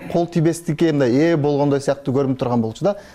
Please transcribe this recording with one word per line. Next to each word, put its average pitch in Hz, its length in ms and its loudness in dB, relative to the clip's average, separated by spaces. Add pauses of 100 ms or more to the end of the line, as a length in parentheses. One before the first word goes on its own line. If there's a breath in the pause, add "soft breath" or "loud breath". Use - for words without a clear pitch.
(120)
кол 170 160 0
тийбестикке 165 640 0
мындай 139 200 2
ээ 160 260 2
болгондой 143 440 0
сыяктуу 135 320 -4
көрүнүп 135 240 0
турган 120 240 0
болчу 110 240 -4
да. 202 120 0 (180 loud breath)